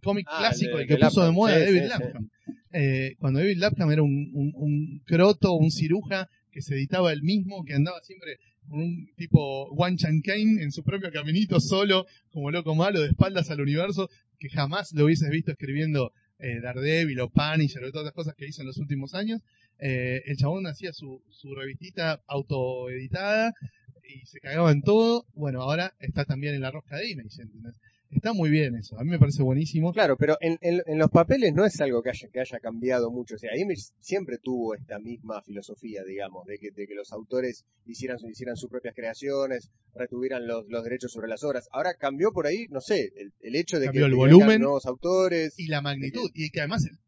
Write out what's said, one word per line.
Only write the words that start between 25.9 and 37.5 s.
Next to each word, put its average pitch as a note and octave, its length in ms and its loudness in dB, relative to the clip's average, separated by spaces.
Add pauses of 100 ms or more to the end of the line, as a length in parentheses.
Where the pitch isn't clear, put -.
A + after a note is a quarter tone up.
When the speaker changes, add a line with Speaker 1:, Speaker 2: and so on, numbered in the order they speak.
Speaker 1:
está C#3+ 240 -4
también C#3+ 300 -4
en C#3 60 -4
la C3 100 -4
rosca D3+ 260 -14
de A3 140 -8
Image, A#2 320 -14
¿entendés? A#2 320 -18 (340)
Está G#3+ 240 0
muy E3 180 2
bien D3 260 2
eso, G#2 240 -12
a - 20 -4
mí D3+ 80 -2
me F3 80 0
parece C#3+ 240 8
buenísimo. D#3 500 0
Speaker 2:
Claro, E3+ 240 4
pero D3+ 240 2
en, E3 200 -2
en, F3 260 0
en D#3 120 -2
los D#3 120 6
papeles F#3 420 4
no F3+ 140 4
es - 140 -2
algo B2 220 0
que B2 80 -4
haya, A#2 220 -10
que B2 60 -6
haya B2+ 220 -8
cambiado A#2 500 -2
mucho. A#2+ 240 -10
O G#2+ 40 -14
sea, A2 200 -12
Image F3+ 220 -4 (180)
siempre E3+ 420 -6
tuvo A#2 360 -6
esta G#2 240 -14
misma A2 420 -12
filosofía, G2+ 600 -14
digamos, F#2+ 420 -12
de G2+ 100 -14
que, G2+ 140 -14
de G2+ 160 -12
que G2+ 80 -16
los G2+ 180 -14
autores A#2+ 520 -8 (200)